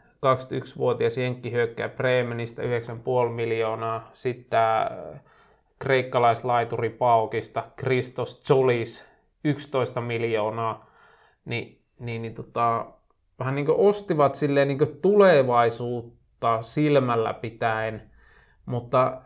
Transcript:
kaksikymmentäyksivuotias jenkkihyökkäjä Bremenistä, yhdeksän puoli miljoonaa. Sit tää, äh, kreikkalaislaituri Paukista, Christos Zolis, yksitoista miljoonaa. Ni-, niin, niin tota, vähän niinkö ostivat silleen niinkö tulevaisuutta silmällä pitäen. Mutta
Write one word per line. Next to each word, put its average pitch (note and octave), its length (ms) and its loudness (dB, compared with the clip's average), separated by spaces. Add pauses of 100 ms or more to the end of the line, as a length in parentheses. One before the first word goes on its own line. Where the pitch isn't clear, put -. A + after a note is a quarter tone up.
(200)
kaksikymmentäyksivuotias B2+ 1000 0
jenkkihyökkäjä A#2+ 720 -4
Bremenistä, A#2+ 720 -2
yhdeksän A#2 380 -4
puoli B2 300 0
miljoonaa. A2+ 840 -4
Sit B2 360 -8
tää, A2+ 320 2
äh, E2+ 400 -8 (580)
kreikkalaislaituri A#2+ 1080 0
Paukista, A2+ 760 0 (160)
Christos B2+ 680 -4
Zolis, B2+ 580 2 (380)
yksitoista C3+ 580 -2
miljoonaa. A2+ 920 -4 (540)
Ni-, A#2+ 360 -8 (180)
niin, A#2 220 -10
niin A2+ 140 -10
tota, A#2 500 -2 (540)
vähän C3 160 -4
niinkö C#3+ 180 0
ostivat E3+ 640 2
silleen C#3 320 2
niinkö C#3 180 2 (160)
tulevaisuutta B2 1600 2
silmällä B2 720 2
pitäen. A2 800 -4 (540)
Mutta B2+ 600 0